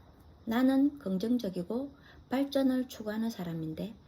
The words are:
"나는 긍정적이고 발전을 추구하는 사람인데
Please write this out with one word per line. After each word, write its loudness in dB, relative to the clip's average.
"나는 4
긍정적이고 -2
발전을 2
추구하는 -4
사람인데 -6